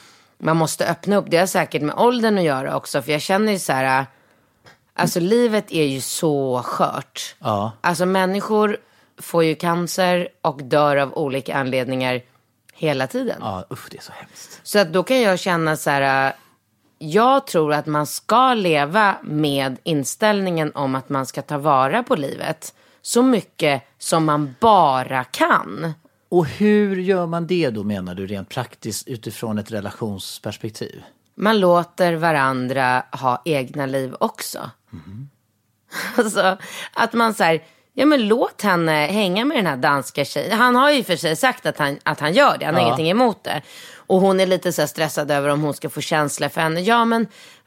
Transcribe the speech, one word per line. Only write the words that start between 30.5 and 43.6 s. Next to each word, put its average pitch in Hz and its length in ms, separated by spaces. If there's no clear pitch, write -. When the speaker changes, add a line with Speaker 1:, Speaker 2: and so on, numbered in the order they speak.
Speaker 1:
Man 214 240
låter 175 540
varandra 131 1000
ha 123 340
egna 139 400
liv 131 340
också. - 500
Speaker 2:
Mhm. 98 400
Speaker 1:
<laughs> - 480
Alltså, 196 400
att 233 200
man 233 200
så 208 100
här, 165 200
ja - 120
men 277 220
låt 247 340
henne 170 300
hänga 185 540
med 302 120
den 202 80
här 143 120
danska 143 480
tjejen. 180 320
Han 247 180
har 277 160
ju 262 120
för 180 120
sig 160 200
sagt - 300
att 151 120
han, 143 260
att 156 160
han 151 140
gör 226 240
det. 143 80
Han 156 100
har 180 60
Speaker 2:
Ja. - 60
Speaker 1:
ingenting 156 220
emot 220 340
det. 165 180